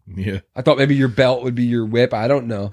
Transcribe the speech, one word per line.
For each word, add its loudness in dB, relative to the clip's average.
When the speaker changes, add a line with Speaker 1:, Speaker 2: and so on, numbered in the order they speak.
Speaker 1:
Yeah. -6
Speaker 2:
I -8
thought 4
maybe 2
your 2
belt 2
would -4
be 0
your 0
whip. 0
I -2
don't 0
know. -6